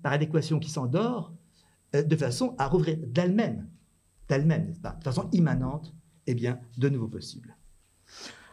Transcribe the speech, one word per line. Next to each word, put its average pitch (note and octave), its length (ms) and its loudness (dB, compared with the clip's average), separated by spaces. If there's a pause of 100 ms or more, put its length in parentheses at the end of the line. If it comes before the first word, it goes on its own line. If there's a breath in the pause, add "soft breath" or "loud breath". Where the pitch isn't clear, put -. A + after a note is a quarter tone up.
par C3+ 100 0
adéquation D#3 460 2
qui - 120 -6
s'endort, F3+ 640 -2 (600 soft breath)
euh, C#3+ 80 4
de D#3 140 2
façon C#3+ 420 0
à C#3 100 0
rouvrir D#3+ 300 2
d'elle-même, F3 680 0 (600)
d'elle-même, D3 380 4
n'est-ce - 140 -8
pas, G2 120 -8
de - 120 -12
façon C#3+ 280 -2
immanente, C3+ 600 2 (320)
eh B2+ 80 0
bien, A#2+ 260 -2 (160)
de C3+ 140 2
nouveaux A2+ 180 -2
possibles. - 480 -14 (960 loud breath)